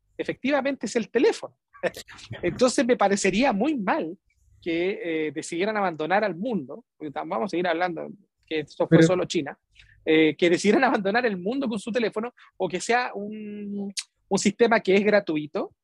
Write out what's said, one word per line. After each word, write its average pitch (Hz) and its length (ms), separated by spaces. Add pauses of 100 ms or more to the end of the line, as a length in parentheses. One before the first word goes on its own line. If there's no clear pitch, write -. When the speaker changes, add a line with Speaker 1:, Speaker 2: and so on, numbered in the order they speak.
(180)
Speaker 1:
efectivamente 262 680
es 208 100
el 226 140
teléfono. - 480 (240)
<laughs> - 600
Entonces 240 440
me 240 100
parecería 202 560
muy 240 240
mal 196 420 (440)
que, 170 640
eh, 151 60
decidieran 175 420
abandonar 185 480
al 190 120
mundo, 175 500 (100)
porque 151 160
tam-, 156 160
vamos 208 200
a - 20
seguir 175 180
hablando 165 400 (400)
que 156 140
esto 156 260
fue 165 120
Speaker 2:
Pero 165 80
Speaker 1:
solo 180 180
China, 143 320 (480)
eh, 156 320
que 175 120
decidieran 208 360
abandonar 233 400
el 214 120
mundo 247 300
con 220 120
su 226 120
teléfono, 220 420 (220)
o 185 140
que 175 100
sea 247 340
un, 208 800 (360)
un 190 100
sistema 220 400
que 185 160
es 208 80
gratuito, 202 720 (100)